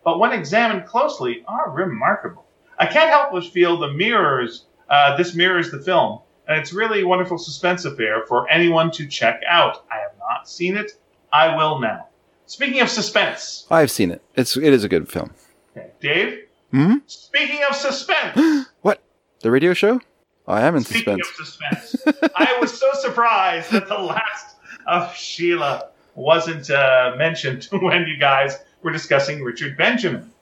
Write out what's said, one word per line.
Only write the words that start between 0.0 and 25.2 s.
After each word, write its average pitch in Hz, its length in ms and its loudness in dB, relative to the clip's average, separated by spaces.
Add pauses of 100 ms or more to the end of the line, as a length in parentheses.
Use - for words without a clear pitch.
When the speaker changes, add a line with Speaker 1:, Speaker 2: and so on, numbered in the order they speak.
Speaker 1:
but 170 140 0
when 233 140 2
examined 202 540 -2
closely, 139 600 -4
are 208 240 -4
remarkable. 165 720 -4 (340)
I - 80 4
can't - 240 4
help 277 220 4
but 175 120 -4
feel 175 340 2
the 143 140 -4
mirrors, 151 720 0 (240)
uh, 143 280 6
this 175 180 0
mirrors 175 360 0
the 139 80 -10
film, 139 420 0 (280)
and 156 100 0
it's 160 140 -8
really 214 300 -2
a 180 40 0
wonderful 180 320 0
suspense 175 460 -4
affair 113 420 -4
for 123 240 0
anyone 165 420 4
to 151 140 -10
check 117 420 -2
out. - 420 2
I 113 60 -6
have 104 220 -10
not 113 300 -6
seen 180 280 -4
it. 208 160 -8 (400)
I 160 240 4
will 156 220 0
now. 110 300 -6 (380)
Speaking 254 340 -4
of 240 100 2
suspense. - 800 -4
Speaker 2:
I've 160 200 4
seen 90 200 0
it. - 120 -12 (120)
It's, 123 220 0
it 147 160 6
is 113 120 4
a 92 40 -4
good 80 200 0
film. - 240 -8 (440)
Speaker 1:
Okay. - 140 -20 (100)
Dave? 165 400 -2 (300)
Speaker 2:
Hmm? 165 260 4 (100)
Speaker 1:
Speaking 294 640 -4
of 277 60 0
suspense. 277 1000 0
Speaker 2:
<gasps> - 100 -20
What? 196 200 0 (380)
The 113 100 0
radio 151 220 4
show? 226 280 2 (460)
I 104 160 2
am 160 140 4
in 120 80 0
Speaker 1:
Speaking - 340 -2 (180)
Speaker 2:
suspense. - 580 -8
Speaker 1:
of - 80 -8
suspense. - 300 0
<laughs> - 40 -8
I - 240 2
was - 180 -2
so 269 160 2
surprised 214 760 0
that 208 180 0
the 208 80 -4
last - 600 -6 (300)
of 170 280 -2
Sheila 165 760 -4 (260)